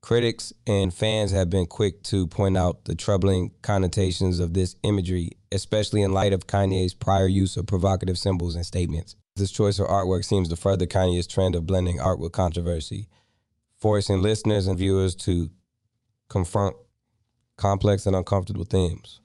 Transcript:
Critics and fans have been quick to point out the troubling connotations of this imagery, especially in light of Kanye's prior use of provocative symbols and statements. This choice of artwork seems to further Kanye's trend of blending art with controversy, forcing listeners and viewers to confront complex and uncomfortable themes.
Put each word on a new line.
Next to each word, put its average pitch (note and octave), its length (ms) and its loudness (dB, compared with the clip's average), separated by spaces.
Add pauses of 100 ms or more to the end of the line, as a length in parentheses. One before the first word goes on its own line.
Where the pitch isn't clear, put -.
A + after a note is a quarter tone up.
Critics A#2 520 -2 (120)
and G2 280 0
fans G#2+ 380 0
have F#2+ 180 2
been F2+ 160 2
quick - 380 -2
to F#2+ 220 0
point F#2+ 320 0
out F2 280 0
the E2 100 -4
troubling F#2+ 560 0 (100)
connotations F#2 760 0
of E2+ 140 -2
this F#2 300 -2
imagery, F#2 480 0 (200)
especially G#2 500 0
in F#2+ 120 2
light G2 180 2
of F#2 160 -2
Kanye's F#2+ 460 0
prior F#2+ 340 2
use F#2+ 300 2
of F#2 100 -4
provocative F#2 500 0
symbols F2 380 -2
and E2+ 100 -4
statements. D#2+ 520 -4 (180)
This G2 160 -2
choice G2+ 260 0
of G2+ 100 0
artwork F#2 360 0
seems F#2+ 260 0
to E2 60 -2
further F#2 300 0
Kanye's F2 420 2
trend F#2 260 0
of E2+ 120 -2
blending F#2 340 0
art F2+ 180 0
with E2 140 -6
controversy, F2 760 -2 (680)
forcing G2+ 440 2
listeners G#2 460 2
and F#2+ 100 -2
viewers F#2+ 380 0
to F2 340 -2 (800)
confront G2 480 -2 (800)
complex G2 480 2
and F#2+ 100 2
uncomfortable F#2 480 -2
themes. F2+ 600 -2